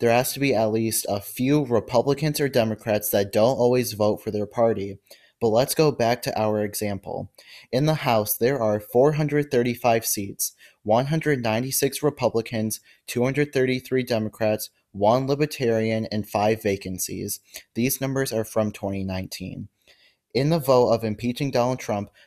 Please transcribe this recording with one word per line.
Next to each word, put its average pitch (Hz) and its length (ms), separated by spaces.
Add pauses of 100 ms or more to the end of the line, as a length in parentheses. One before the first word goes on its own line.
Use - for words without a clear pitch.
there 117 100
has 123 220
to 135 80
be 139 120
at 110 200
least 113 360
a 101 120
few 139 440
Republicans 135 760
or 143 80
Democrats 110 600
that 101 220
don't 117 240
always 120 360
vote 104 240
for - 160
their 104 120
party. 101 540 (420)
But 117 80
let's 117 260
go 156 180
back 117 300
to - 160
our 107 240
example. 101 680 (400)
In 135 160
the 156 80
House, 117 420
there 131 240
are 107 200
four 143 320
hundred 147 400
thirty-five 120 520
seats, - 480 (300)
one 117 240
hundred 151 360
ninety-six 127 600
Republicans, 113 800 (260)
two 120 160
hundred 143 300
thirty-three 127 500
Democrats, 107 680 (220)
one 117 380
Libertarian, 113 760
and 104 220
five 110 320
vacancies. 98 760 (360)
These 127 260
numbers 135 320
are 110 120
from 107 280
twenty 98 320
nineteen. 92 640 (680)
In 135 160
the 170 80
vote 127 300
of 113 160
impeaching 120 480
Donald 127 260
Trump, 101 320 (160)